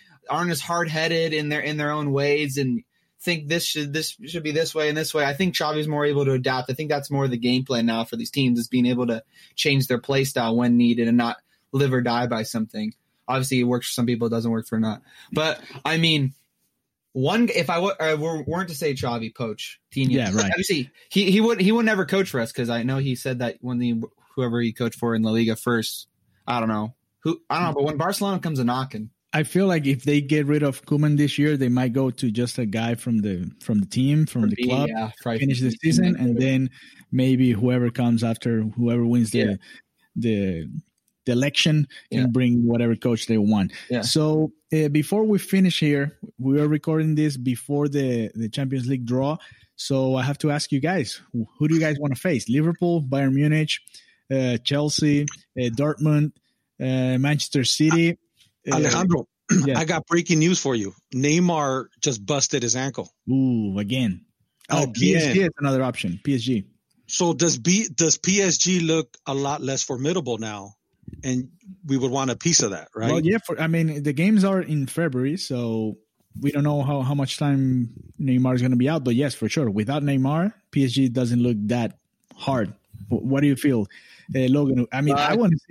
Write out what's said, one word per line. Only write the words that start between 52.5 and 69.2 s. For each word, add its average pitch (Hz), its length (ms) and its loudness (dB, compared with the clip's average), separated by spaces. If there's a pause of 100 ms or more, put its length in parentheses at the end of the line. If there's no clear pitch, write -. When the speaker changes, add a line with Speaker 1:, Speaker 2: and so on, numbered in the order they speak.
Speaker 2:
Bayern 135 340 0
Munich, 151 360 2 (640)
uh, 127 260 0
Chelsea, 147 640 0
uh, 127 480 -6
Dortmund, 147 640 0 (480)
uh, 127 380 0
Manchester 139 460 0
City. 165 540 2 (520)
Uh, 147 40 2
Speaker 3:
Alejandro, 160 540 0 (220)
<clears throat> 135 140 4
Speaker 2:
yeah. 139 140 2
Speaker 3:
I 160 60 0
got 160 220 -2
breaking 170 340 2
news 175 200 4
for 135 140 0
you. 101 180 -4 (220)
Neymar 147 720 2 (140)
just 110 260 -2
busted 139 380 0
his 117 100 0
ankle. 127 360 -4 (200)
Speaker 2:
Ooh, 120 480 2
again. 104 460 -2 (460)
Oh, 143 120 2
Speaker 3:
Again. 127 100 -2
Speaker 2:
P 185 220 2
S 151 200 2
G 196 80 4
is 170 160 2
another 135 260 0
option. 104 400 -4
P 139 100 0
S 117 80 -2
G. 120 220 -2 (420)
Speaker 3:
So 175 260 0
does 147 260 0
B, 185 360 0
does 160 240 2
P 196 240 2
S - 160 0
G 180 220 2
look 160 440 -2